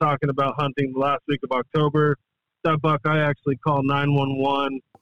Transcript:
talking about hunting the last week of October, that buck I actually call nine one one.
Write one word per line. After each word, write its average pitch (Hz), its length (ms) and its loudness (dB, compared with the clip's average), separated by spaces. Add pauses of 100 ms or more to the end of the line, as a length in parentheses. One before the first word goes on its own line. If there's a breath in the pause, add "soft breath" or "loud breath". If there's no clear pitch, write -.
talking 147 300 0
about 135 280 -2
hunting 139 340 -2
the 131 60 -6
last 139 300 0
week 143 140 -2
of 127 100 -6
October, 147 640 0 (480)
that 156 160 2
buck 151 240 0
I 156 160 2
actually 147 360 0
call 143 260 -2
nine 143 320 0
one 139 240 0
one. 139 420 -2 (220)